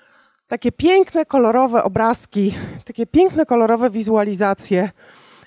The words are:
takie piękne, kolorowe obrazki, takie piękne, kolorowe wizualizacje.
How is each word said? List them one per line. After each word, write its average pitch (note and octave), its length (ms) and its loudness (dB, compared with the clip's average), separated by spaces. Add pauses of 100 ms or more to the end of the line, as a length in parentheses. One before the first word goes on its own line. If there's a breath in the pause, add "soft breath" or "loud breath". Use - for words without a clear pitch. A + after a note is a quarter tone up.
(480 soft breath)
takie - 240 -4
piękne, F4 540 0
kolorowe A#3+ 580 2
obrazki, G#3 720 -2 (300 loud breath)
takie A#3 220 -8
piękne, D#4 400 2
kolorowe A#3 440 2
wizualizacje. G3+ 1000 -2 (560 soft breath)